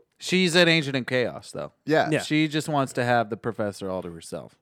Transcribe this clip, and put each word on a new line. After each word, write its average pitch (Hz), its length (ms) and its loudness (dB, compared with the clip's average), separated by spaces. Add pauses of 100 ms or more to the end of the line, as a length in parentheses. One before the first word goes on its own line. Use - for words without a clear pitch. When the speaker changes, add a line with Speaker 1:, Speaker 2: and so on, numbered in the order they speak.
(180)
Speaker 1:
She's 175 380 0
an 175 120 8
agent 147 280 2
of 123 120 -2
chaos, 120 440 -2
though. - 220 -10 (120)
Speaker 2:
Yeah. 147 260 4
Speaker 3:
Yeah. 139 100 2
Speaker 1:
She 156 260 0
just 151 220 -4
wants 139 240 -2
to 127 100 0
have 120 260 2
the 110 80 -6
professor 101 520 -6
all 92 140 -4
to 87 80 -10
herself. 80 500 -14